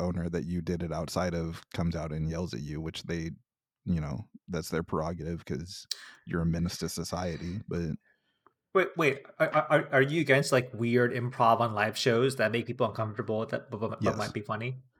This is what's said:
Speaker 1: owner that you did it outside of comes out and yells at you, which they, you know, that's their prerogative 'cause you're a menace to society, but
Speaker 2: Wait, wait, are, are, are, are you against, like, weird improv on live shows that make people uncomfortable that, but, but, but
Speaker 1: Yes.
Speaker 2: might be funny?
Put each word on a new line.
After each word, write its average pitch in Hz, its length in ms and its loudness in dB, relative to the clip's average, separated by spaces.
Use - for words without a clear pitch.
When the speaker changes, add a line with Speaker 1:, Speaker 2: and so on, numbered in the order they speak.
Speaker 1:
owner 85 280 -2
that 82 160 -2
you 87 160 -2
did 87 220 -2
it 80 100 -4
outside 85 420 -2
of 82 360 -4
comes 85 240 0
out 80 180 -6
and 78 160 -2
yells 82 240 -4
at - 80 -6
you, 76 200 -6
which 80 220 -8
they, 85 280 -4
you 85 160 0
know, 71 260 -6
that's 82 200 -4
their 82 140 0
prerogative 82 600 -4
'cause 85 420 -8
you're 85 160 0
a 82 40 2
menace 85 340 0
to 82 100 -2
society, 85 800 -4
but 85 280 -2
Speaker 2:
Wait, 185 200 4
wait, 156 300 2
are, 160 100 4
are, 151 220 2
are, 151 220 4
are 135 80 8
you 147 200 2
against, 139 300 4
like, 127 240 4
weird 120 360 4
improv 120 480 4
on 117 140 2
live 104 240 0
shows 127 380 4
that 107 160 2
make 117 160 0
people 123 200 0
uncomfortable 107 600 -2
that, - 240 -6
but, 107 80 -6
but, 113 240 -4
but 110 120 2
Speaker 1:
Yes. - 20 -4
Speaker 2:
might - 160 -2
be 110 80 -4
funny? 113 420 -6